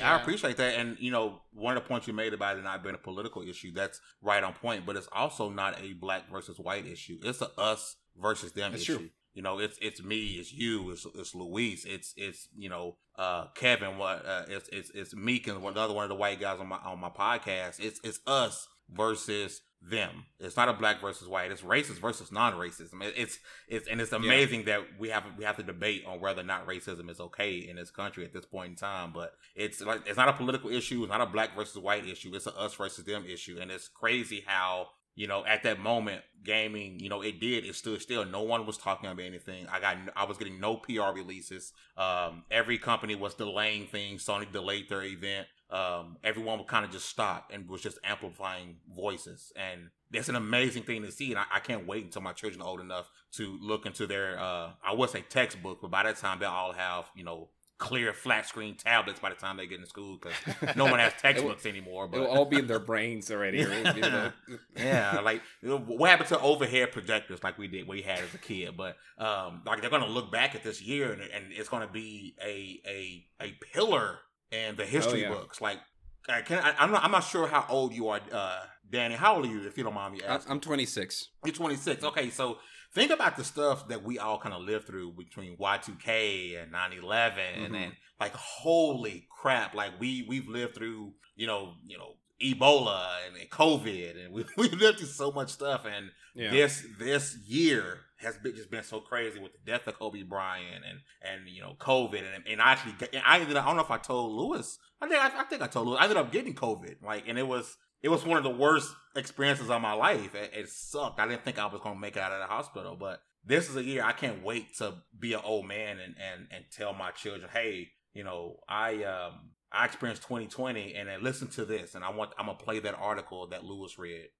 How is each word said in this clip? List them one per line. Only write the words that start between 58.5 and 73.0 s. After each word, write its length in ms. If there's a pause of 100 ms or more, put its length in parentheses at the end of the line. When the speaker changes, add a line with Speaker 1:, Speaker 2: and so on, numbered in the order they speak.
Speaker 1:
tablets 420
by 120
the 40
time 220
they 100
get 140
in 60
school, 320
'cause 140 (440)
no 80
one 160
has 120
Speaker 3:
<laughs> 0
It 40
will, 40 (120)
Speaker 1:
textbooks 340
anymore. 400
But 140
Speaker 3:
it'll 100
all 140
be 140
in 100
their 100
brains 540
already. 320
Speaker 1:
<laughs> 20
Speaker 3:
Right? 300
You 60
know? 300 (440)
Speaker 1:
Yeah, 480
like, 180 (180)
what 480
happened 200
to 120
overhead 520
projectors 500
like 160
we 80
did, 220
we 140
had 180
as 120
a 60
kid? 380
But, 200 (220)
um, 480
like, 140
they're 100
gonna 160
look 240
back 240
at 80
this 180
year 320
and, 80
and 300
it's 180
gonna 200
be 520
a, 480
a, 380 (180)